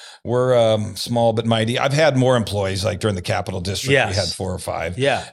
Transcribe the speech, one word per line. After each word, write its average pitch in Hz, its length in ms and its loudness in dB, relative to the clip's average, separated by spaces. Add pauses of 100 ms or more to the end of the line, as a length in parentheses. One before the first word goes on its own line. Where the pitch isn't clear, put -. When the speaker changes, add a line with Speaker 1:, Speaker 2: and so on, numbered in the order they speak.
(240)
Speaker 1:
we're, 123 340 2
um, 107 380 2
small 117 360 0
but 110 140 0
mighty. 113 320 2
I've 135 140 2
had 147 240 4
more 127 200 4
employees, 98 480 -2
like, 95 160 -2
during 104 160 0
the 87 60 -6
Capital 95 380 -4
District. 98 320 -4
Speaker 2:
Yes. 123 180 2
Speaker 1:
We 92 60 -2
had 92 120 0
four 92 240 -6
or 90 60 -6
five. 87 400 -6
Speaker 2:
Yeah. 127 340 0